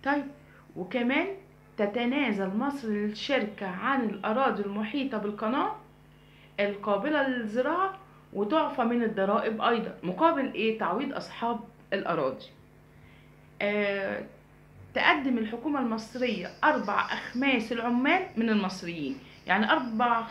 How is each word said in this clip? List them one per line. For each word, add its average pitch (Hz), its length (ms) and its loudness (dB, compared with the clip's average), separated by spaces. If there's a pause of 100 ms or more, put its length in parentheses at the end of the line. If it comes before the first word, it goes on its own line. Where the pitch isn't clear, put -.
طيب، 285 200 0 (520)
وكمان 254 500 0 (500)
تتنازل 208 800 0
مصر 269 320 -2
للشركة 208 760 -2
عن 220 340 0
الأراضي 220 640 0
المحيطة 214 560 -2
بالقناة 226 580 -2 (840)
القابلة 208 680 2
للزراعة 262 720 0 (340)
وتعفى 285 500 2
من 240 200 2
الضرائب 214 580 2
أيضًا، 220 420 0
مقابل 262 520 2
إيه؟ 220 240 0
تعويض 202 340 -2
أصحاب - 480 -4 (320)
الأراضي. 156 540 -2 (1160)
آه، 202 600 0 (680)
تقدم 269 440 4
الحكومة 233 420 -2
المصرية 226 720 -2 (140)
أربع 208 360 2
أخماس 247 720 0
العمال 247 540 2 (100)
من 226 120 2
المصريين، 175 720 -2 (280)
يعني 214 260 4
أربع 233 580 2